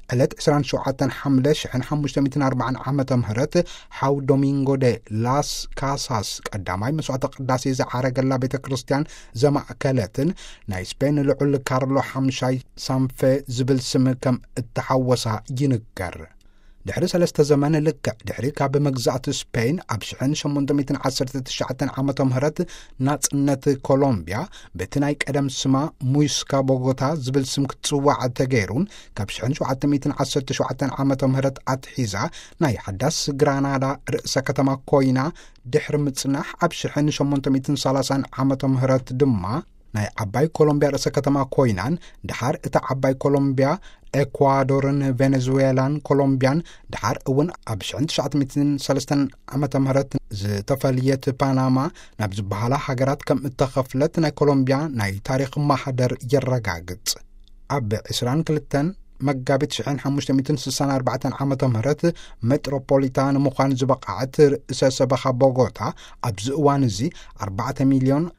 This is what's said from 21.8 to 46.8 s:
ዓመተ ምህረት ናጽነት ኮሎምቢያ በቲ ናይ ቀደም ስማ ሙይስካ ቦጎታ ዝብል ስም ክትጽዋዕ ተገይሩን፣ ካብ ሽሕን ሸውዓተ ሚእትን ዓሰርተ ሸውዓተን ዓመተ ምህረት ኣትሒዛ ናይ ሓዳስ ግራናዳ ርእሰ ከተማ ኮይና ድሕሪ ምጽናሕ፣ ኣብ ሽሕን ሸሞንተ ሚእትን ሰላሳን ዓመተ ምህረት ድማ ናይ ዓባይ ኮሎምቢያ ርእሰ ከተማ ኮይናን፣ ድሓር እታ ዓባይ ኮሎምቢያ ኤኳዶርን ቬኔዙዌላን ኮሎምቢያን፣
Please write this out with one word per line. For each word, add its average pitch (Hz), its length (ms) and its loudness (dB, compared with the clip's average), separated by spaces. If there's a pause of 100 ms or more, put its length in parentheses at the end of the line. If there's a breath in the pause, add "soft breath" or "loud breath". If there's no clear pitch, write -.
ዓመተ 135 340 0
ምህረት 131 340 0 (400 loud breath)
ናጽነት 139 680 0 (140)
ኮሎምቢያ 135 580 2 (340 loud breath)
በቲ - 280 -8
ናይ 143 200 0
ቀደም 139 320 -2
ስማ 135 240 0 (300)
ሙይስካ 139 600 0
ቦጎታ 131 520 0
ዝብል 131 280 -2
ስም 139 220 -2
ክትጽዋዕ 139 540 0 (120)
ተገይሩን፣ 127 520 0 (260 loud breath)
ካብ 101 200 -6
ሽሕን 131 240 -2
ሸውዓተ - 320 -2
ሚእትን 143 280 0
ዓሰርተ 135 400 -2
ሸውዓተን 131 400 -2
ዓመተ 135 340 2
ምህረት 135 360 0
ኣትሒዛ 127 500 -4 (440 loud breath)
ናይ 131 180 2
ሓዳስ 113 420 -4 (160)
ግራናዳ 139 500 2 (240)
ርእሰ - 340 -4
ከተማ 135 420 2
ኮይና 135 340 4 (460 loud breath)
ድሕሪ 151 360 0
ምጽናሕ፣ 139 460 -2 (100)
ኣብ 170 180 0
ሽሕን - 360 0
ሸሞንተ 143 380 0
ሚእትን 135 300 0
ሰላሳን 135 440 0 (120)
ዓመተ 135 340 0
ምህረት 131 460 2
ድማ 127 280 2 (500)
ናይ 104 220 -2
ዓባይ 113 340 0
ኮሎምቢያ 151 400 4
ርእሰ 147 200 -2
ከተማ 139 280 2 (120)
ኮይናን፣ 117 440 2 (300 loud breath)
ድሓር 131 360 -4
እታ - 260 -2
ዓባይ 135 300 0
ኮሎምቢያ 139 540 2 (460 soft breath)
ኤኳዶርን 139 840 2 (140)
ቬኔዙዌላን 135 840 2
ኮሎምቢያን፣ 135 600 2 (300 loud breath)